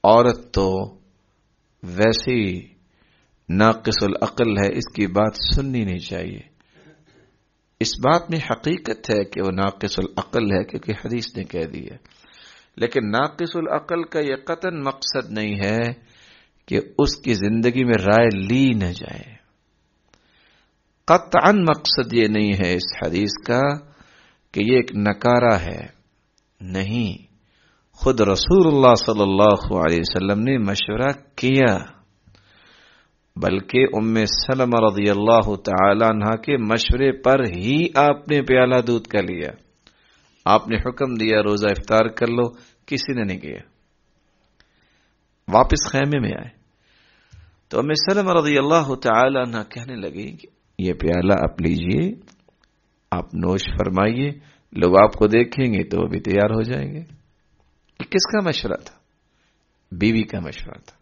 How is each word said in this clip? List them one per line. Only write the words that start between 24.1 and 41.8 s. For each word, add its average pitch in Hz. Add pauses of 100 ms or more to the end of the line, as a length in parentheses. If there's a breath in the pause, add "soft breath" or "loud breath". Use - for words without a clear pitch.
کہ -
یہ 117
ایک -
نکارہ 113
ہے، 82 (760)
نہیں، 95 (680)
خود 123
رسول 151
اللہ 127
صلی 110
اللہ 98
علیہ 82
وسلم 98
نے 131
مشورہ 107 (240)
کیا، 127 (1600 soft breath)
بلکہ 95 (140)
ام 110
سلمہ 123
رضی 104
اللہ 104
تعالی 101
عنہ 110
کے 139
مشورے 123
پر 135
ہی 113
آپ 143
نے 147
پیالہ 127
دودھ 117
کا 104
لیا۔ 87 (920 soft breath)
آپ 185
نے 110
حکم 123
دیا، 110
"روزہ 104
افطار 110